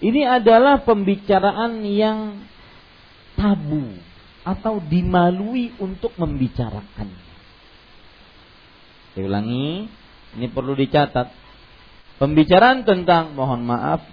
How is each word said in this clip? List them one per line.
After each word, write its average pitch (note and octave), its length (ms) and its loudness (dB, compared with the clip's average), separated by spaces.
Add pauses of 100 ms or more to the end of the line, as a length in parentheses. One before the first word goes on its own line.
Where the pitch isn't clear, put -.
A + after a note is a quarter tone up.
Ini B3 240 2 (140)
adalah B3+ 420 6
pembicaraan G#3 1040 0
yang G#3+ 560 -2 (960)
tabu D3+ 560 -2 (480)
atau G3 400 -4
dimalui F3+ 960 0
untuk F#3+ 400 -6
membicarakannya. G#2+ 1040 -6 (1900)
Saya F#2+ 140 -8
ulangi, C3 580 -4 (480)
ini A#2+ 140 -6
perlu C3 240 -6
dicatat. C3+ 560 0 (880)
Pembicaraan F3+ 680 4
tentang, E3 540 0
mohon C3 260 -2
maaf, B2+ 500 -2